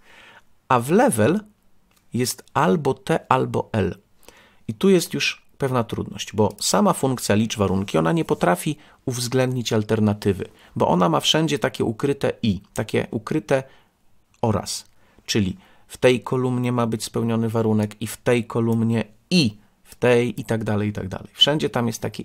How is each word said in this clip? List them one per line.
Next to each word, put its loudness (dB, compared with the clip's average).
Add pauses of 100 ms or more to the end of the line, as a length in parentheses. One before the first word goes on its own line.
(680)
a 4
w -6
level 2 (720)
jest -4 (100)
albo 2
T, -2
albo 0
L. -2 (720)
I -8
tu 2
jest 2
już -4 (140)
pewna 0
trudność, -8
bo 2
sama 2
funkcja 0
licz 0
warunki, 0
ona 2
nie 0
potrafi 0 (280)
uwzględnić -2
alternatywy, 0 (280)
bo 2
ona 4
ma 2
wszędzie 0
takie -2
ukryte -2 (100)
i, 0 (140)
takie -2
ukryte -2 (800)
oraz, -2 (400)
czyli 0 (300)
w -20
tej 4
kolumnie -2
ma 0
być -4
spełniony -2
warunek 0
i -6
w -12
tej 0
kolumnie 0 (260)
i 2 (280)
w -20
tej 2
i -10
tak -2
dalej, 0
i -4
tak -8
dalej. -10
Wszędzie 0
tam -2
jest -6
takie -8